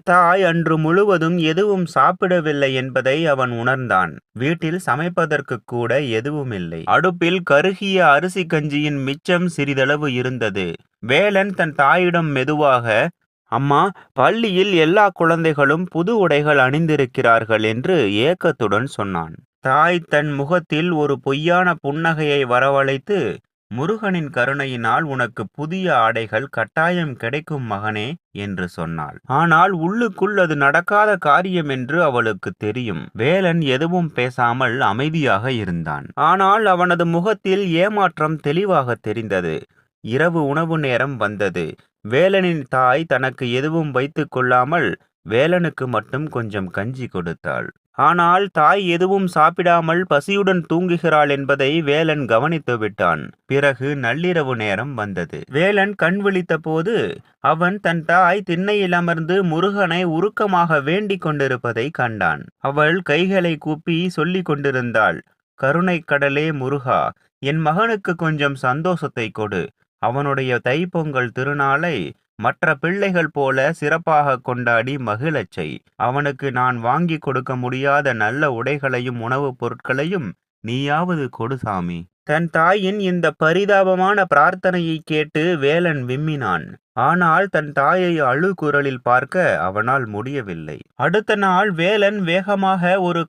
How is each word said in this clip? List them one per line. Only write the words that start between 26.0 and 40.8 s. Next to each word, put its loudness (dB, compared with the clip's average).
கட்டாயம் -2
கிடைக்கும் -6
மகனே" -4
என்று -6
சொன்னாள். -8
ஆனால் 4
உள்ளுக்குள் -2
அது 2
நடக்காத 2
காரியம் 0
என்று -4
அவளுக்கு 0
தெரியும். -4
வேலன் 2
எதுவும் 0
பேசாமல் 0
அமைதியாக 2
இருந்தான். -4
ஆனால் 2
அவனது 2
முகத்தில் 0
ஏமாற்றம் 0
தெளிவாக 0
தெரிந்தது. -2
இரவு 0
உணவு -2
நேரம் 0